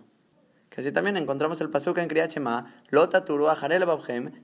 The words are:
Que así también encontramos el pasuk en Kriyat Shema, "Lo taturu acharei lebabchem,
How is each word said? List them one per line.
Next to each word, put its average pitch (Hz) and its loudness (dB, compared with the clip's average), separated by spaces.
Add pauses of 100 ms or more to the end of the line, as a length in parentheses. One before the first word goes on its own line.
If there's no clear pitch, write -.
(680)
Que - -12
así 135 -2
también 196 0
encontramos 156 -2
el 156 -4
pasuk 160 0
en 170 -2
Kriyat 156 0
Shema, 120 -4 (160)
"Lo 160 6
taturu 156 2
acharei 151 2
lebabchem, 151 -2 (120)